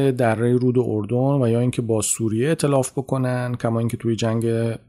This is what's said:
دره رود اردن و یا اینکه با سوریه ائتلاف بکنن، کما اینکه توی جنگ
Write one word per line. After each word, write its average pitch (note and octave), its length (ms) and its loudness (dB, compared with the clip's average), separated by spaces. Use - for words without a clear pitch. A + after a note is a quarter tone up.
دره A#2+ 460 2
رود B2 220 2
اردن A#2+ 640 0
و A#2 60 2
یا A#2 120 2
اینکه B2 220 -2
با A2 200 2
سوریه A2+ 460 0
ائتلاف C#3+ 440 2
بکنن، B2 640 -4
کما A#2 240 -2
اینکه A#2 180 -2
توی A2+ 200 -2
جنگ A2+ 300 0